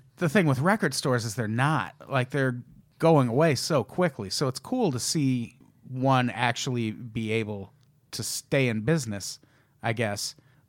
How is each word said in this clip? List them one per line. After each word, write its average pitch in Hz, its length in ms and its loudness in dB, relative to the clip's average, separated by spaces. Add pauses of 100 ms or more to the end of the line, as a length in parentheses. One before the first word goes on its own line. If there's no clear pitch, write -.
(180)
the 170 120 0
thing 175 180 4
with 131 140 2
record 180 340 2
stores 123 300 0
is 110 100 -8
they're 117 120 -2
not. 120 460 0 (160)
Like, 127 220 -2
they're 131 320 0 (340)
going 156 300 6
away 143 260 4
so 131 300 0
quickly. 135 480 -2
So - 160 -2
it's 131 120 -4
cool 240 320 -2
to 123 80 -4
see 131 580 -2 (300)
one 127 440 2
actually 120 580 -2
be 110 440 -6
able 104 380 -4 (400)
to - 120 -8
stay - 440 0
in 110 140 -2
business, 113 580 -2 (420)
I 117 120 -2
guess. 107 420 -4 (340)